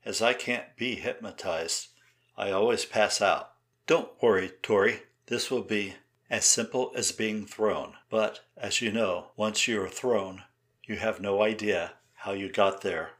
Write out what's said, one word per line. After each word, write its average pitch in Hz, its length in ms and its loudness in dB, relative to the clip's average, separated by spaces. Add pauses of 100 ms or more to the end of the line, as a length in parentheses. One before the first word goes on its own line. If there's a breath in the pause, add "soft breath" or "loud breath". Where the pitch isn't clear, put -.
"As 95 160 -4
I 120 140 4
can't - 420 -6
be 120 200 -4
hypnotized, 92 880 -6 (500 soft breath)
I 101 140 -4
always 107 340 2
pass 107 380 2
out." 87 320 2 (320)
Don't - 340 2
worry, 95 300 4 (120)
Tori. 107 420 4 (220)
This 117 240 -4
will 120 120 0
be 101 320 -2 (340)
as 104 160 -2
simple 123 500 2
as 117 160 -2
being 107 360 -4
thrown. 92 500 -2 (140)
But, 110 300 0 (140)
as - 280 -2
you 110 100 0
know, 98 420 0
once 107 320 0
you 110 140 0
are 92 80 -4
thrown, 98 560 -2 (400)
you 104 120 -8
have 107 240 -4
no 101 200 0
idea 104 540 0 (200)
how - 180 -8
you 98 180 -6
got 98 320 2
there. 82 380 -4